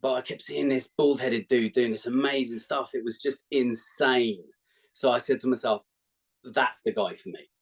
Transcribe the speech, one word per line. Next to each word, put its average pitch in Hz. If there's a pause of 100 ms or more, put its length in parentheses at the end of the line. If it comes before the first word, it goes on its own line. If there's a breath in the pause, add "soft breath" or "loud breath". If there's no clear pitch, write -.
but 131
I 127
kept -
seeing 143
this 131
bald-headed 131
dude 113
doing 123
this 107
amazing 131
stuff. -
It 120
was 113
just 135
insane. 127 (480)
So -
I 120
said 123
to 110
myself, 117 (600)
That's 127
the -
guy 98
for -
me. - (120)